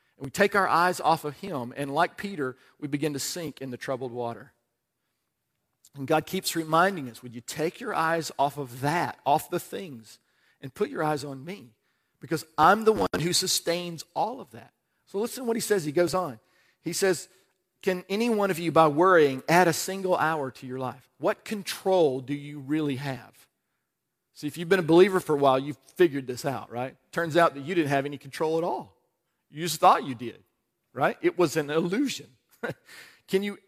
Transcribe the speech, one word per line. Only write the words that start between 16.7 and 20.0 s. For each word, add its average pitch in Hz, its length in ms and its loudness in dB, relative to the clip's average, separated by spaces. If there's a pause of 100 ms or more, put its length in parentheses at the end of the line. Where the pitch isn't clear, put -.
He 175 120 -8
says, 170 360 0 (540)
"Can 185 260 -2
any 220 220 0
one 202 200 2
of 160 80 -2
you, 170 120 -4
by 160 160 6
worrying, 151 600 4
add 175 180 6
a 165 60 4
single 190 440 -2